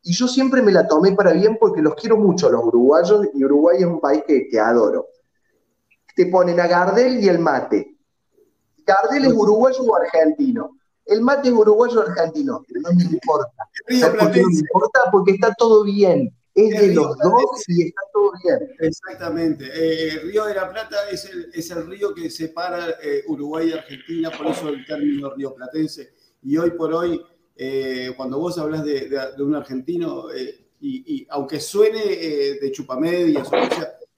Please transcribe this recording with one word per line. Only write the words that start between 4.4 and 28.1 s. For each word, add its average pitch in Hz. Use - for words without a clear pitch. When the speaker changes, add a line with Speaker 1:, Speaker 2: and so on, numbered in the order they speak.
Speaker 1:
que 113
adoro. 107
Te 180
ponen 180
a 175
Gardel 196
y 196
el 170
mate. 135
¿Gardel 233
es 262
uruguayo 226
o 226
argentino? -
El 214
mate 269
es 247
uruguayo 220
o -
argentino, 151
pero -
no 170
me 180
importa. 208
Speaker 2:
Río 254
Speaker 1:
¿Sabes -
por -
qué 180
no 185
me 180
Speaker 2:
Platense. 156
Speaker 1:
importa? 190
Porque 185
está 202
todo 220
bien. 196
Es 214
Speaker 2:
El 214
Speaker 1:
de 202
Speaker 2:
Río 165
Speaker 1:
los 147
dos 185
Speaker 2:
Platense. -
Speaker 1:
y 175
está -
todo 403
bien. 294
Speaker 2:
Exactamente. 165
Eh, 160
el 156
Río 214
de 208
la 190
Plata 214
es 180
el, 175
es -
el 160
río 202
que 165
separa, 170
eh, 143
Uruguay 156
y -
Argentina, 160
por 147
eso -
el -
término 143
río 135
platense. 139
Y 139
hoy 170
por 160
hoy, 170
eh, 131